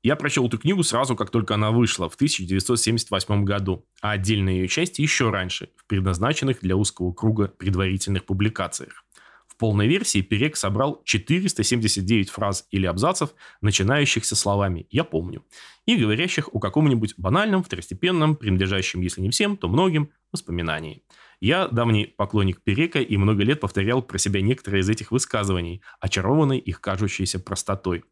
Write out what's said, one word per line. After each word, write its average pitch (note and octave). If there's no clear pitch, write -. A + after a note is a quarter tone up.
Я C3+
прочёл C#3+
эту A#2
книгу F3+
сразу, B2+
как G2+
только G#2+
она G#2+
вышла A2+
в -
тысяча C#3
девятьсот F#2+
семьдесят A2+
восьмом G2+
году, G2
а G#2
отдельные G2
её F#2
части D#3+
ещё C#3
раньше, F#2
в -
предназначенных G#2
для F#2
узкого F#2
круга G#2+
предварительных F#2+
публикациях. F#2+
В -
полной G#2
версии F3+
Перек A#2
собрал G#2
четыреста E3+
семьдесят A2
девять G#2
фраз G2+
или F#2+
абзацев, C#3+
начинающихся A2
словами G2+
"я D#3
помню", E2+
и A3+
говорящих C#3
о B2
каком-нибудь A#2+
банальном, F#3+
второстепенном, D#3
принадлежащем, F#2+
если F2+
не F#2+
всем, G3+
то -
многим, D3+
воспоминании. E2
Я E3
давний A#2
поклонник G2
Перека C#3
и G2+
много G2+
лет C#3+
повторял G#2
про -
себя G2
некоторые G2
из F#2+
этих A2
высказываний, G2
очарованный C3
их F#2+
кажущейся F#2+
простотой. F#2